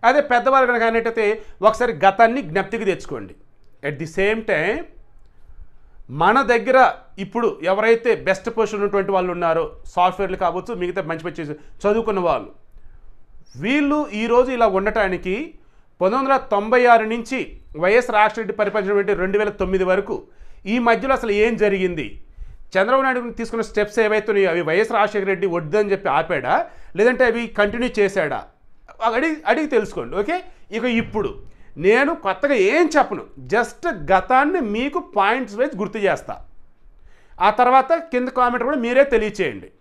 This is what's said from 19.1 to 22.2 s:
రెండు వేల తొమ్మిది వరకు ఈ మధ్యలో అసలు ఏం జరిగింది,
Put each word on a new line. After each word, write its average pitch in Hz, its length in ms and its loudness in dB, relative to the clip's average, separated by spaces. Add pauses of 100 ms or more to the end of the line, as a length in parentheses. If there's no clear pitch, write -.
రెండు 185 240 -2
వేల 208 120 0
తొమ్మిది 185 340 -2
వరకు 185 400 -2 (420)
ఈ 220 140 0
మధ్యలో 233 340 2
అసలు 233 180 -2
ఏం 214 260 2
జరిగింది, 185 680 -2 (540)